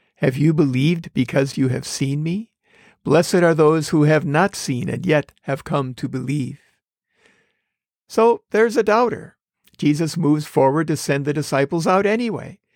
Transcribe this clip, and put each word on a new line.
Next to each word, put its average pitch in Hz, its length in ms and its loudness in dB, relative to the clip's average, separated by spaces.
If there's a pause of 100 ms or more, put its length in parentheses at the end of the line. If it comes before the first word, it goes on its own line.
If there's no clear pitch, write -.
(160)
"Have 131 220 0
you 156 160 4
believed 151 580 0
because 135 460 -2
you 135 100 0
have 131 180 -4
seen 143 360 -4
me? 185 280 -6 (540)
Blessed - 320 2
are 170 180 4
those 156 360 2
who 151 140 4
have 151 200 4
not 160 300 0
seen - 340 -6
and 117 160 -6
yet 156 280 0 (100)
have 135 220 -6
come 139 300 -4
to 135 140 -8
believe." 131 520 -6 (1500)
So - 360 2 (100)
there's 220 240 2
a 233 60 4
doubter. 220 540 0 (400)
Jesus 151 400 0
moves 151 300 0
forward 143 400 2
to 156 100 -2
send 139 280 -4
the 147 100 -2
disciples 151 520 -2
out 196 200 2
anyway. 214 520 -4 (160)